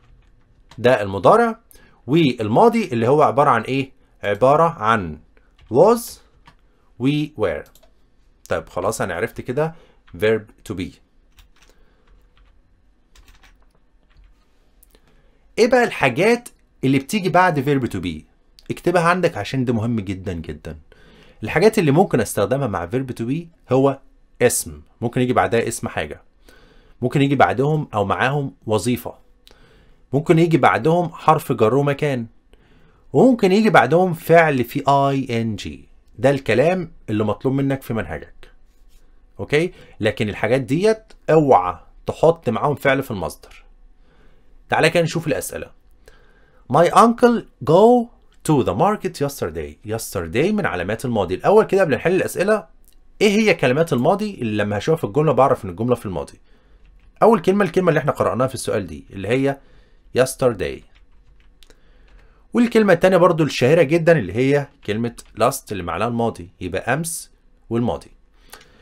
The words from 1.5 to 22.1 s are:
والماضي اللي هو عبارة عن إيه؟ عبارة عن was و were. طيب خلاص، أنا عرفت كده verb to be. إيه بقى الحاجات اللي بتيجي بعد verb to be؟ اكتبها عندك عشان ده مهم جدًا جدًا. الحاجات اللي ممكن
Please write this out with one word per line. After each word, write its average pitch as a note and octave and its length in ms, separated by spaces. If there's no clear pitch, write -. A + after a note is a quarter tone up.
والماضي D#3+ 800
اللي A#2 220
هو D3 140
عبارة C3+ 280
عن A#2 120
إيه؟ C3 300
عبارة B2+ 400
عن G#2+ 540
was G#3+ 500
و D3 260
were. F2+ 420
طيب E2+ 200
خلاص، G2+ 320
أنا G2 120
عرفت G2+ 280
كده D3 340
verb G#2+ 540
to G2 40
be. F2+ 100
إيه A3 100
بقى B3 160
الحاجات G3 640
اللي C3+ 160
بتيجي F#3 300
بعد E3+ 300
verb C3+ 300
to G2 100
be؟ E2 220
اكتبها E3+ 300
عندك E3+ 360
عشان B2 280
ده A#2+ 80
مهم A#2 260
جدًا F#2+ 340
جدًا. D#2 440
الحاجات G#3 360
اللي D#3 120
ممكن D3+ 280